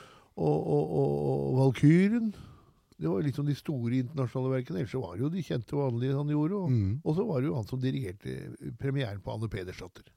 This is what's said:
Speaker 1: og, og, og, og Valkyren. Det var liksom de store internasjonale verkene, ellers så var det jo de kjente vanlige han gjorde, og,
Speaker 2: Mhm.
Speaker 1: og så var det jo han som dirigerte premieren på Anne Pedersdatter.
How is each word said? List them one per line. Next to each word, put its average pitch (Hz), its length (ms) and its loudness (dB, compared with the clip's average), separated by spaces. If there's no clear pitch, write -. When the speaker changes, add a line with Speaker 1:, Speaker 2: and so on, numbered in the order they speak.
Speaker 1:
og, 160 300 2
og, 156 240 2
og, 143 640 2
og 131 220 6
Valkyren. 196 600 6
Det 156 100 -2
var 190 120 0
liksom 143 240 0
de 143 100 2
store 123 480 -2
internasjonale 131 580 -2
verkene, 165 160 -6
ellers 135 140 -4
så 131 100 -2
var 90 140 -8
det 110 60 -2
jo 143 80 0
de 180 120 -4
kjente - 320 -6
vanlige 135 420 0
han 147 120 -2
gjorde, 147 260 2
og, 185 160 0
Speaker 2:
Mhm. 113 340 2
Speaker 1:
og 156 120 0
så 220 100 0
var 151 140 0
det 139 80 0
jo 175 80 -2
han 107 100 -4
som 131 140 -6
dirigerte 127 1000 -6
premieren 135 420 -4
på 113 140 -8
Anne 110 140 -4
Pedersdatter. 90 560 -10